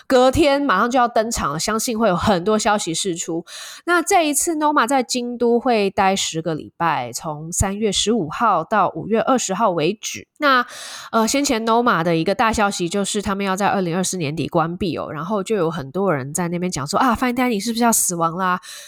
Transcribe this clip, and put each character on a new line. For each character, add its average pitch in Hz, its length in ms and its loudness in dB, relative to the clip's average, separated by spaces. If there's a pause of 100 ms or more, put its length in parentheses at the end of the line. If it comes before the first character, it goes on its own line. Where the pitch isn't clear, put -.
隔 254 240 6
天 285 320 4
马 214 160 2
上 233 100 2
就 240 80 0
要 240 120 4
登 226 200 0
场 175 260 -4
了， 160 40 -4
相 220 220 -2
信 220 180 -4
会 233 80 4
有 190 80 4
很 175 300 2
多 214 120 2
消 214 220 2
息 165 160 -4
释 170 220 -4
出。 170 280 -6 (400)
那 349 160 2
这 330 280 2
一 294 40 0
次 330 220 -2
Noma 294 320 2
在 269 160 2
京 240 340 -6
都 233 220 4
会 220 320 2
待 196 240 2
十 160 260 -4
个 160 140 -2
礼 - 220 -10
拜， 139 360 -2
从 156 380 -8
三 196 260 -2
月 214 140 0
十 202 220 0
五 175 180 0
号 196 320 2
到 185 280 0
五 165 180 -8
月 220 120 2
二 262 160 2
十 208 160 -2
号 196 200 0
为 170 200 0
止。 - 360 -12 (100)
那， 269 260 2 (460)
呃， 226 160 2
先 277 180 0
前 226 220 0
Noma 226 380 2
的 175 120 2
一 160 60 2
个 196 100 0
大 220 200 2
消 208 180 2
息 175 180 -4
就 202 160 -2
是 208 160 -4
他 202 140 -2
们 196 100 -4
要 190 120 -2
在 196 100 0
二 196 140 2
零 170 160 -2
二 185 80 0
四 185 140 -4
年 156 180 -4
底 147 100 -2
关 165 300 0
闭 175 200 -4
哦， 82 140 -6
然 151 140 -8
后 196 180 -2
就 220 140 -2
有 165 120 2
很 143 220 -6
多 185 240 0
人 139 180 -4
在 175 140 -2
那 170 140 -4
边 180 100 -2
讲 143 160 -6
说 170 140 -2
，“啊， 240 160 2
Fine 247 180 -2
Dining 247 240 0
是 226 140 -4
不 220 40 -6
是 233 60 0
要 233 100 4
死 - 220 0
亡 165 220 0
啦？ 185 240 0 (280)